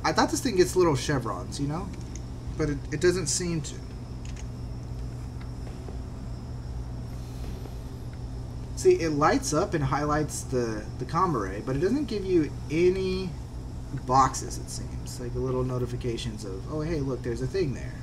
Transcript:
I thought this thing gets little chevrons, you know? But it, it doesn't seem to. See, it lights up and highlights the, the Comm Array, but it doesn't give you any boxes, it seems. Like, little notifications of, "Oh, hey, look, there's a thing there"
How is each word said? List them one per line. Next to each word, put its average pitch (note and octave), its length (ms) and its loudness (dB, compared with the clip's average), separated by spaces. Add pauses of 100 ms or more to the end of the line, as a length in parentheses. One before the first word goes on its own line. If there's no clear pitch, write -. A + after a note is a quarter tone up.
I D#3 80 2
thought A3+ 180 4
this D#4+ 120 0
thing G#3+ 160 0
gets F3+ 180 6
little E3+ 220 6
chevrons, A#2+ 640 -2
you C#3 60 0
know? E3+ 200 -4 (720)
But D#3 120 2
it, C#3+ 80 0 (140)
it D3 80 -2
doesn't F3 280 6
seem E3+ 340 0
to. - 140 -6 (4000)
See, F#3 240 8
it E3 120 2
lights D#3 420 4
up F3+ 200 2
and D#3 100 4
highlights D3+ 580 2
the, A2+ 420 0 (160)
the C3 60 -4
Comm E3+ 280 2
Array, G2+ 320 -2
but C3 120 0
it - 20 2
doesn't A#3 260 2
give G3+ 200 -2
you E3+ 260 4 (180)
any F#3 600 4 (760)
boxes, C3 520 4
it - 120 -8
seems. - 520 -6
Like, A#2+ 140 -6
little B2+ 280 0
notifications A#2+ 800 -2
of, F#2+ 180 -6 (100)
"Oh, D#3 100 -2
hey, D#3 180 0
look, C3+ 240 -2
there's A#2 180 -2
a C3 60 0
thing D#3+ 260 2
there" C#2 300 -6